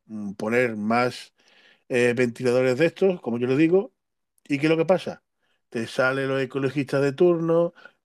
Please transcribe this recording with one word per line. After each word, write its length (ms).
mm, 280
poner 440
más, 560
eh, 280
ventiladores 600
de 100
estos, 340
como 180
yo 80
les 100
digo, 360
¿y 140
qué 80
es 40
lo 60
que 80
pasa? 380
Te 180
salen 420
los 120
ecologistas 600
de 100
turno, 600